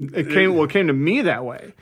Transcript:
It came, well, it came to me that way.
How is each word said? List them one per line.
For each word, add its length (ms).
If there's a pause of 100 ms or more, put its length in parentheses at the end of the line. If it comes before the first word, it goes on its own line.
(140)
It 160
came, 240
well, 120
it 40
came 180
to 60
me 280
that 220
way. 380